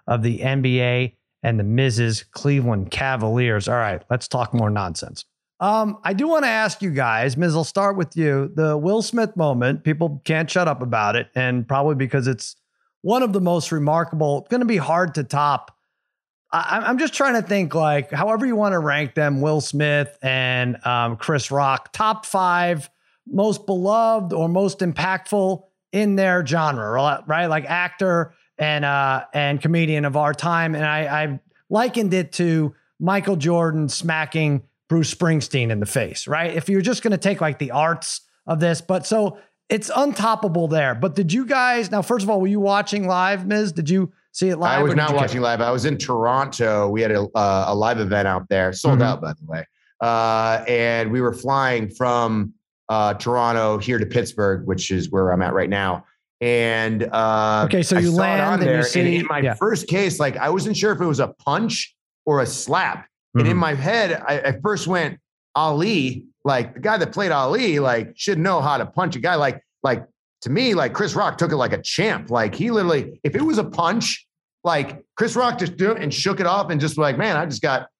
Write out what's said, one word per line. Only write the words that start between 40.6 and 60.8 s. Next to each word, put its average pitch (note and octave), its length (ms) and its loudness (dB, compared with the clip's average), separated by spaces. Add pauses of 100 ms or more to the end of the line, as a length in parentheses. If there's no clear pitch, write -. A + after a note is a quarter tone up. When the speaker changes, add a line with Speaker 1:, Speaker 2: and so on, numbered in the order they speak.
Speaker 1:
there. D3 260 2
But C#3+ 200 -2
did F3+ 180 0
you B3+ 140 0
guys, B3 440 0
now, G3+ 100 0
first A3+ 240 0
of G3+ 60 -2
all, G3+ 100 2
were F#3+ 60 0
you G#3 140 2
watching G3+ 460 0
live, F#3 400 0
Miz? G#3 260 0
Did D#3 180 -4
you F#3+ 220 2 (200)
see F#3 160 0
it F3+ 80 0
live, C#3+ 240 2
Speaker 2:
I - 20 4
was D3 100 2
Speaker 1:
or - 20 2
did D3+ 60 4
Speaker 2:
not D3+ 100 2
Speaker 1:
you C#3+ 60 2
Speaker 2:
watching B2+ 260 0
live. A#2 180 2
I A#2 100 2
was B2+ 140 0
in D3 140 0
Toronto. A#2+ 920 0
We G#2+ 140 0
had A2 80 2
a, G#2 120 2 (120)
uh, G2 340 2
a G2+ 60 0
live A2 260 0
event G2+ 280 2
out F#2 200 -2
there, F#2+ 240 2
sold C#3 280 2
Speaker 1:
Mm-hmm. - 80 6
Speaker 2:
out, E2+ 120 -2
by D#2 140 -8
the - 100 -18
way. D#2+ 220 -10 (340)
Uh, A2+ 680 2
and A#2 440 0
we B2+ 80 0
were B2 140 2
flying B2+ 560 0
from, A2+ 640 0 (360)
uh, G#2+ 260 2
Toronto A#2 640 0
here A#2 200 -2
to G#2+ 60 0
Pittsburgh, G2+ 640 -2
which - 240 -2
is F#2 200 -2
where F#2+ 220 2
I'm F2+ 80 2
at F2+ 140 0
right F#2 160 0
now. F#2+ 340 -2 (380)
And, A2+ 640 0
uh, A2 640 2
Speaker 1:
Okay, F#3 160 2
so F3+ 140 0
Speaker 2:
I F3 40 2
Speaker 1:
you F3 80 2
Speaker 2:
saw E3 60 2
it E3+ 40 2
Speaker 1:
land F#3+ 240 2
Speaker 2:
on F#3+ 120 0
Speaker 1:
and F#3 100 0
you D3 40 2
Speaker 2:
there, B2 140 2
Speaker 1:
see, B2 180 0
Speaker 2:
and F3 80 4
in E3+ 180 0
my D3+ 120 -2
Speaker 1:
yeah. C3 160 0
Speaker 2:
first F#3+ 320 -2
case, F3+ 340 0
like, C#3 160 0
I C3 140 -2
wasn't G3 260 -2
sure G#3 160 2